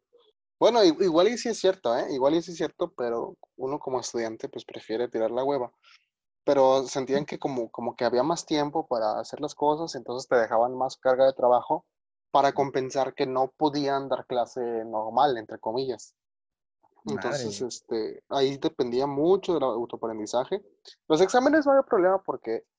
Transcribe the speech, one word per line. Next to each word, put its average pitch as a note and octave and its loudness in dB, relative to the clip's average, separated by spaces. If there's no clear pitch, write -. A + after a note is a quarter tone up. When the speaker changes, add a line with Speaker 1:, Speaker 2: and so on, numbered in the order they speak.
Speaker 1:
bueno, A3 6
i-, D#3+ 6
igual F3+ 4
y A#3+ -2
sí A#3 -4
es A3 -4
cierto, B2+ 0
¿eh? D#3+ -2
Igual C#3 2
y E3+ 0
sí F3+ -12
es E3 -14
cierto, E3+ -4
pero A#2 -4
uno C3+ -6
como B2+ -4
estudiante, A#2 -6
pues, - -14
prefiere A2+ -6
tirar A2+ -2
la B2 -2
hueva. C3+ -2
Pero C3+ 6
sentían C3+ -2
que - -10
como, B2+ -4
como A#2 -6
que B2 -2
había A#2 2
más E3 -2
tiempo D3+ -2
para A2 -2
hacer A#2+ -10
las D3 -8
cosas, D3+ -2
entonces B2 -10
te C3 4
dejaban A#2 2
más C3 -4
carga C3 2
de C3+ 2
trabajo B2 2
para C#3 4
Speaker 2:
Ujú. - -
Speaker 1:
compensar C3 -2
que C#3 -2
no C3 -2
podían C#3 -2
dar B2 -4
clase B2 -4
normal, A2+ 0
entre A2 -12
comillas. A#2+ -6
Speaker 2:
Madre, A2+ -6
Speaker 1:
Entonces, G#2 -10
Speaker 2:
güey. - -10
Speaker 1:
este, - -8
ahí C#3 0
dependía C3 -2
mucho E3+ 2
del D3 0
autoaprendizaje. A#2 -4
Los D#3 4
exámenes C4+ 4
no C#4+ 4
había C4+ 6
problema F#3+ 2
porque - -6